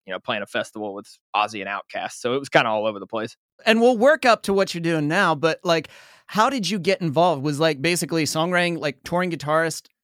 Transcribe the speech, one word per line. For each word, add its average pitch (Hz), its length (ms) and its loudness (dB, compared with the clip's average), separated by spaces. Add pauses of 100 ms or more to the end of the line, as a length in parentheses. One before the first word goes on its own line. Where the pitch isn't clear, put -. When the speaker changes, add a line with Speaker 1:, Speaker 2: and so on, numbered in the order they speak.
Speaker 1:
you 95 60 -10
know, 92 60 -6
playing 110 240 -6
a 98 40 -10
festival 104 460 -8
with 101 140 -14 (300)
Ozzy 104 280 -2
and 95 40 -8
Outkast. 98 460 -8
So 123 200 -4
it 139 60 -2
was 139 80 -10
kinda 135 200 4
all 110 160 0
over 107 140 -4
the 95 80 -12
place. 113 300 -6 (280)
Speaker 2:
And 226 160 4
we'll 240 160 6
work 285 280 4
up 233 200 4
to 202 80 0
what 196 220 0
you're 170 80 -8
doing 165 240 0
now, 170 300 2
but, 156 260 -2
like, 165 260 0 (380)
how 226 240 2
did 233 180 -2
you 196 120 -2
get 185 200 0
involved? 160 440 2
Was, 147 160 -2
like, 156 200 0
basically 165 440 -2
songwriting, 170 560 0
like, 143 240 -6
touring 175 260 -2
guitarist, 160 560 -2 (180)